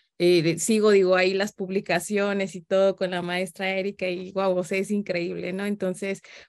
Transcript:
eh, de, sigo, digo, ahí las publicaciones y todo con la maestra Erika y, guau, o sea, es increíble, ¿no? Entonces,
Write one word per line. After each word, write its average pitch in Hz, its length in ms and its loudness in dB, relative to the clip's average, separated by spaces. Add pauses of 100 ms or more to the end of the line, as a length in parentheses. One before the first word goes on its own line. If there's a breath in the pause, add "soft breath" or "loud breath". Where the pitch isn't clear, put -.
(200 soft breath)
eh, 175 240 6
de, 160 160 0
sigo, 214 320 2
digo, 185 240 6
ahí 185 180 4
las 196 200 -2
publicaciones 196 1000 -2
y 185 80 -12
todo 190 340 2
con 185 140 -2
la 180 140 -4
maestra 185 520 -4
Erika 190 320 -4
y, 180 240 -6
guau, 190 240 0
o 180 80 0
sea, 190 140 -4
es 202 140 -2
increíble, 180 600 -4
¿no? 196 120 -6
Entonces, 196 560 -4 (280 loud breath)